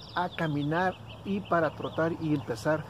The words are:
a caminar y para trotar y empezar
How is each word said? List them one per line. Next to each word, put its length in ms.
a 200
caminar 600
y 180
para 340
trotar 440
y 140
empezar 560